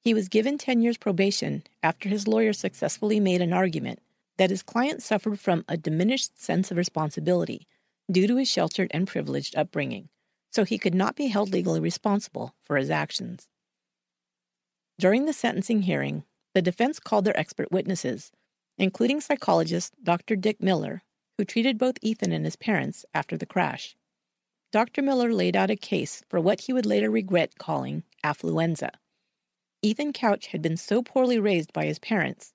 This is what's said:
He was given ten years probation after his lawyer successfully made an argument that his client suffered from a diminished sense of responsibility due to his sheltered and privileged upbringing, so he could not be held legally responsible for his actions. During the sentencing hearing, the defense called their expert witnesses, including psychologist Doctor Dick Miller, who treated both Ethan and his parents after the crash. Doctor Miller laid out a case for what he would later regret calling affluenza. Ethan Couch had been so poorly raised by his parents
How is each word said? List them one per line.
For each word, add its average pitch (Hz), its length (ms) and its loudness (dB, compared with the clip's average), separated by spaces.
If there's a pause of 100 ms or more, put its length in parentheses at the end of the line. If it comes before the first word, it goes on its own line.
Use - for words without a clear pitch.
He 226 140 2
was 202 140 0
given 240 300 2
ten 247 220 2
years 233 160 2
probation 185 640 0 (200)
after - 260 0
his 202 180 -2
lawyer 220 260 4
successfully - 680 -2
made 180 200 4
an 175 120 2
argument 165 480 0 (380)
that 190 120 6
his 190 120 -2
client 247 400 -2
suffered 208 360 -2
from 175 300 0
a 170 80 -2
diminished 175 640 0
sense 185 300 0
of 180 60 -2
responsibility 165 920 -2 (440)
due 185 160 4
to 240 100 2
his 262 120 0
sheltered 170 440 -2
and 180 140 0
privileged 143 500 -4
upbringing, 143 520 -4 (420)
so 214 140 2
he 214 140 -2
could 180 160 0
not 185 200 2
be 285 140 -2
held 202 240 0
legally 180 260 0
responsible 170 840 -2
for 147 140 -2
his 139 140 0
actions. 151 580 -6 (1500)
During 214 280 4
the 311 60 0
sentencing 220 500 0
hearing, 147 420 -2 (300)
the 190 80 4
defense 233 360 0
called 202 260 0
their 214 140 2
expert - 320 -6
witnesses, 175 640 -2 (460)
including 233 420 2
psychologist 170 840 0
Doctor 175 320 0
Dick 208 260 -2
Miller, 180 420 0 (360)
who 202 60 0
treated 233 340 0
both 254 240 0
Ethan 220 300 -2
and 156 120 -2
his 156 120 -4
parents 165 580 -2
after 160 220 -4
the 165 100 -6
crash. - 500 -4 (760)
Doctor 233 280 0
Miller 254 320 2
laid 180 220 2
out 190 160 2
a 214 60 0
case - 520 -4
for 180 120 0
what 185 220 2
he 262 100 -6
would 247 140 0
later 208 240 2
regret 190 480 0
calling 147 440 -4 (220)
affluenza. 160 680 -2 (920)
Ethan 262 320 0
Couch 208 360 0
had 156 140 -6
been 160 140 0
so 214 260 0
poorly 247 360 2
raised 190 340 2
by 156 120 -2
his 151 140 -2
parents - 560 -4